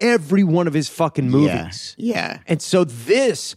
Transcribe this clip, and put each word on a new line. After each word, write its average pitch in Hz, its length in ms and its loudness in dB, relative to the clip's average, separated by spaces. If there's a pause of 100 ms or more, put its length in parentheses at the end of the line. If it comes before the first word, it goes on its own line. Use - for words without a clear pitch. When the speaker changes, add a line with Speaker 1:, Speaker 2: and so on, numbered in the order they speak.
Speaker 1:
every 196 440 2
one 170 220 2
of 151 80 -2
his 151 140 0
fucking 147 380 -2
Speaker 2:
Yeah. 127 40 0
Speaker 1:
movies. 87 680 0
Speaker 2:
Yeah. - 480 -4
Speaker 1:
And 165 160 -2
so 180 220 2
this, 156 720 0